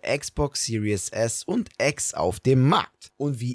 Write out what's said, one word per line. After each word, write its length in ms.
Xbox 460
Series 460
S 340
und 260
X 320
auf 260
dem 300
Markt. 480
Und 240
wie 140